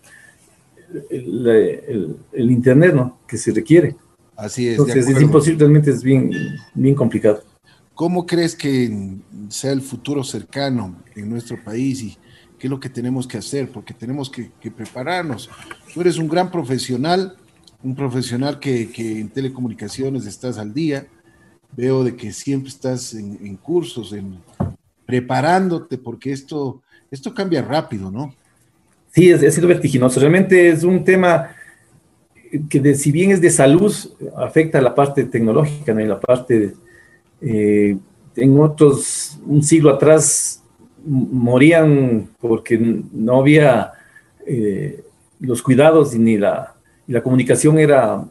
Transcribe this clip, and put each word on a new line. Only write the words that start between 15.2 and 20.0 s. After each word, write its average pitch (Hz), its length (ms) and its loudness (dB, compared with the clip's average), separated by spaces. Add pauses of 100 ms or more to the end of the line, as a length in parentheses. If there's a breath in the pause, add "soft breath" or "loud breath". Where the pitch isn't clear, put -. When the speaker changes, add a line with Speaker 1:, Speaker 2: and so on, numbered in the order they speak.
Speaker 2:
Tú 160 80 -10
eres 170 160 -2
un 160 100 -6
gran 180 240 -2
profesional, 156 840 -4 (460)
un 131 120 -8
profesional 131 640 -6
que, 123 320 -4
que 110 300 -8
en 104 80 -10
telecomunicaciones 127 1000 -8